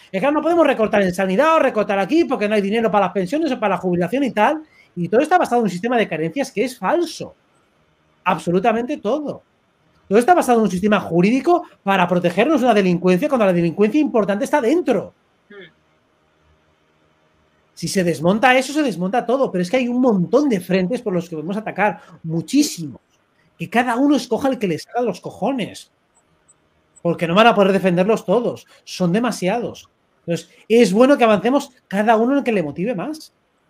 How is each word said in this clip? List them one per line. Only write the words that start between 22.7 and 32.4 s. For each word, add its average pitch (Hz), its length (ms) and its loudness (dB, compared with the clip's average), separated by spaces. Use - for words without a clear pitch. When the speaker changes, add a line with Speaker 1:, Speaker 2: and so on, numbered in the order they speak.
Speaker 1:
Que 175 120 -10
cada 240 260 0
uno 285 180 2
escoja 233 340 -2
el 269 100 -2
que 202 100 -4
le 160 100 -4
salga - 220 -8
de 254 60 -2
los 185 160 -6
cojones. 202 680 -8
Porque 170 260 -2
no 165 80 -2
van 220 120 6
a 226 80 6
poder 196 180 4
defenderlos 185 540 0
todos. 196 400 -2
Son - 260 -4
demasiados. 214 800 -4
Entonces, 165 240 -6
es 226 240 4
bueno 262 240 4
que 233 80 2
avancemos 220 460 2
cada 214 280 2
uno 233 160 2
en 285 60 2
el 247 60 -2